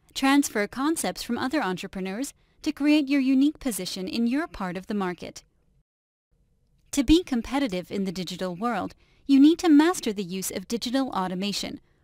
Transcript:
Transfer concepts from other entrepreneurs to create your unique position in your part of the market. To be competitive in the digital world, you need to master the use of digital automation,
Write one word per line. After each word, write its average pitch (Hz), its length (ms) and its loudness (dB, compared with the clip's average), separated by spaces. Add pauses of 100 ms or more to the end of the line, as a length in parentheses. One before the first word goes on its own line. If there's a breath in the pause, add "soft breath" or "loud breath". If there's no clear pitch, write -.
(120)
Transfer 269 540 2
concepts 254 560 -4
from 233 160 -6
other 262 240 -2
entrepreneurs 190 720 -6 (280)
to 311 100 -2
create 294 360 2
your 285 120 2
unique 269 380 2
position 185 480 -6
in 233 200 -2
your 285 200 0
part 185 300 -6
of 185 100 -12
the 214 80 -6
market. 185 500 -6 (1500)
To 277 120 0
be 320 200 6
competitive 233 680 -4
in 196 140 -4
the 190 80 -4
digital 180 420 -6
world, 190 400 -6 (320)
you 277 120 6
need 311 220 8
to 359 80 2
master 302 440 4
the 196 120 -4
use 185 260 -6
of 185 160 -8
digital 247 440 -4
automation, 190 680 -6 (240)